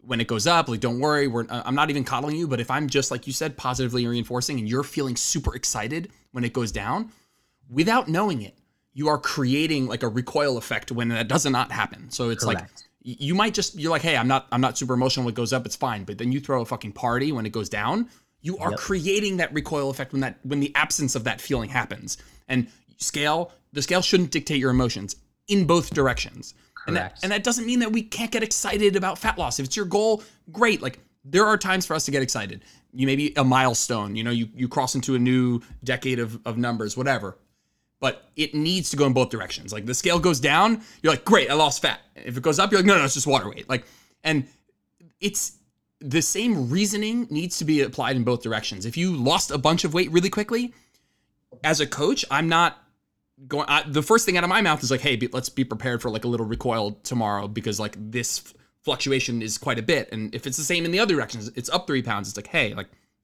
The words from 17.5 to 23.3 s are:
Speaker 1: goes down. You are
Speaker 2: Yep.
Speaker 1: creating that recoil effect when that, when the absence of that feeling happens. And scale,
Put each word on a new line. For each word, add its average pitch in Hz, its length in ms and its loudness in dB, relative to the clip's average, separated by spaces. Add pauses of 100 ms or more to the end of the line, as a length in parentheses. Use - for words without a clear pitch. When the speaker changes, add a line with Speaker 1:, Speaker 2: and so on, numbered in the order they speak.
Speaker 1:
goes 107 160 -4
down. 139 400 -2 (340)
You 175 160 -6
are - 120 -2
Speaker 2:
Yep. 202 80 -4
Speaker 1:
creating 190 600 0
that 165 140 -2
recoil 143 380 -2
effect 131 220 -8
when 135 80 -2
that, 131 240 -4
when 143 160 -2
the 143 160 -2
absence 147 400 0
of 113 80 -4
that 117 160 -4
feeling 120 280 -4
happens. 101 480 -6 (300)
And 127 220 0 (300)
scale, 151 540 -2 (200)